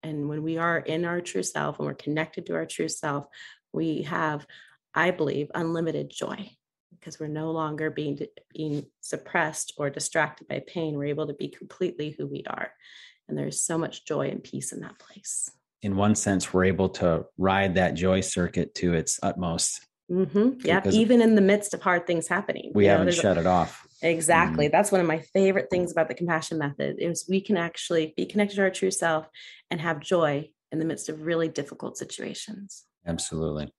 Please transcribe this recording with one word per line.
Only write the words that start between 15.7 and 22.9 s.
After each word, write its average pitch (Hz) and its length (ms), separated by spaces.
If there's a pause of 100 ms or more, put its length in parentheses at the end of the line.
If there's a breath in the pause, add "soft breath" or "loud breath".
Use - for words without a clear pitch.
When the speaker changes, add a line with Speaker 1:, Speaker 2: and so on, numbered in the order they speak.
Speaker 2:
In 98 140
one 104 200
sense, 98 360
we're 92 120
able 92 260
to 82 360 (120)
ride 95 380
that 92 180
joy 92 280
circuit 87 540
to 87 180
its - 280
utmost. 87 640 (240)
Speaker 1:
Mm-hmm. 190 560
Yeah, 175 140
Speaker 2:
Because 196 160
Speaker 1:
even 233 260
in 226 140
the 202 40
midst 202 340
of 185 60
hard 175 260
things 165 220
happening. - 460
Speaker 2:
we 104 100
Speaker 1:
You 98 40
know, 101 60